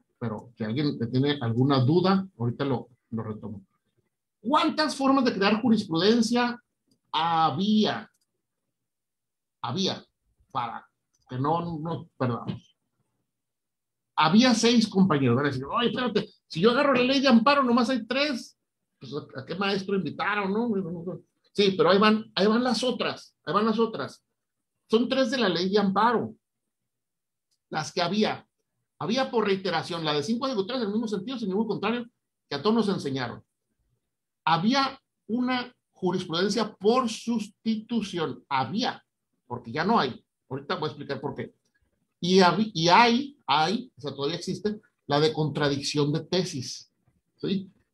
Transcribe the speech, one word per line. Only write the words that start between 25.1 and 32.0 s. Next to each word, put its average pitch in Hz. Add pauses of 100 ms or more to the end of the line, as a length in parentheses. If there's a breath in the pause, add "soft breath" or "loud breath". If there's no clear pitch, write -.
de 277
la 220
ley 180
de 208
amparo, 196 (1400)
las 160
que 180
había. 180 (520)
Había 240
por 233
reiteración, 175
la 151
de 147
cinco 240
de 262
tres 247
en 233
el 196
mismo 220
sentido, 214
sin 226
ningún 202
contrario, 214 (400)